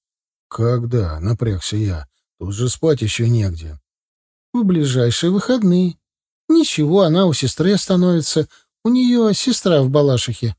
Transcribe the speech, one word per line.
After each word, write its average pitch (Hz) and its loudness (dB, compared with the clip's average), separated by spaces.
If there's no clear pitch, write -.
"Когда?" — 117 -2
напрягся 107 -4
я. 92 -4
"Тут 92 -8
же 120 -4
спать 151 0
ещё 117 -2
негде". 85 -4
"В 240 -2
ближайшие 147 0
выходные". 185 0
"Ничего, 196 2
она 175 4
у 165 2
сестры 156 0
остановится. 180 0
У 220 0
неё 240 2
сестра 185 0
в 131 2
Балашихе". 131 0